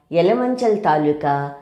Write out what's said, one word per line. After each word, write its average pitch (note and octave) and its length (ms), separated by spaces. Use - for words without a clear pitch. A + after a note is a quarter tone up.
యలమంచల్ A3+ 720
తాలూకా D3 760